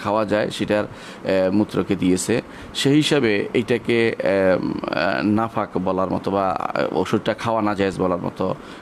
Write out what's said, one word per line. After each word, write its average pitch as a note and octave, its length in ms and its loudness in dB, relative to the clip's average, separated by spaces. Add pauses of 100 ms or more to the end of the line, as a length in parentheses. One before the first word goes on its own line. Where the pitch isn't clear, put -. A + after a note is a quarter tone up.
খাওয়া G#2+ 220 0
যায়, G#2 260 0
সেটার, G#2 340 0
আহ, - 680 -2
মূত্রকে G2+ 440 0
দিয়েছে, F#2 460 2 (320)
সেই - 180 2
হিসাবে C#3+ 600 2
এইটাকে, A#2 640 2
আহ, F#2+ 760 0
আহ, D2 300 0
নাফাক G#2+ 460 0 (100)
বলার F#2 320 0
মতো F#2 200 -2
বা F#2+ 420 0 (200)
ওষুধটা G#2 420 0
খাওয়া A2+ 280 0
নাজায়েজ G2 360 0
বলার F2+ 200 2
মতো F#2 360 -4 (280)